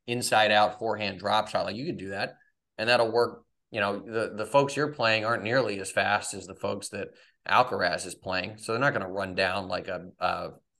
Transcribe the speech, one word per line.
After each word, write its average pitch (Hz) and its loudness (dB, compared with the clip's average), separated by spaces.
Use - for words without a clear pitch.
inside 120 2
out 104 4
forehand 104 -4
drop 104 0
shot. 92 0
Like, 98 -6
you 127 -6
could 160 -6
do 95 -8
that, 110 -6
and 113 -2
that'll 117 4
work. 117 0
You 110 -4
know, 101 0
the, 107 -4
the 104 -4
folks 139 4
you're 147 0
playing 110 2
aren't 110 0
nearly 110 0
as 92 -8
fast 101 0
as 92 -10
the 95 -14
folks 101 -4
that 98 -8
Alcaraz 95 2
is 87 -12
playing. 95 -6
So - -6
they're 113 0
not 143 2
gonna 98 -4
run 95 -4
down, 95 0
like, 90 -6
a, 90 -6
a 87 -2